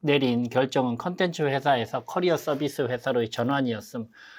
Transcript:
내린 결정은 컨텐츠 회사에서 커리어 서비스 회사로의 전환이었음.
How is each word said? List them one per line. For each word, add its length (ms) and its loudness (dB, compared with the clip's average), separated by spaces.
내린 460 2
결정은 480 0
컨텐츠 460 -2
회사에서 600 0
커리어 340 0
서비스 420 -2
회사로의 480 0
전환이었음. 800 -2